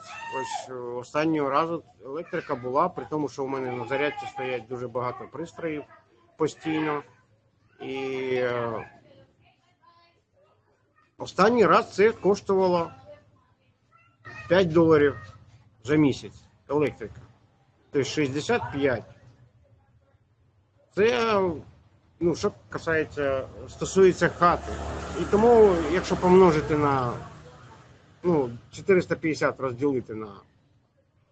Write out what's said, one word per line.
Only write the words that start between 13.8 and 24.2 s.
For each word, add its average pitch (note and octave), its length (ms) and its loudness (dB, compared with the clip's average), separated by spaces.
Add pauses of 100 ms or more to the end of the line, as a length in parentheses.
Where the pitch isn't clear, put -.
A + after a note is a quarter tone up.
п'ять F3 220 4
доларів D#3 440 4 (680)
за C#3 120 -2
місяць C3 480 0 (260)
електрика. C3+ 520 -4 (720)
Тобто C3+ 140 0
шістдесят D3+ 520 -2 (120)
п'ять. C#3 300 -2 (1900)
Це, A3+ 440 2 (800)
ну, E3 160 0
що G3+ 160 -4 (180)
касається, D3 760 -4 (220)
стосується F3 600 4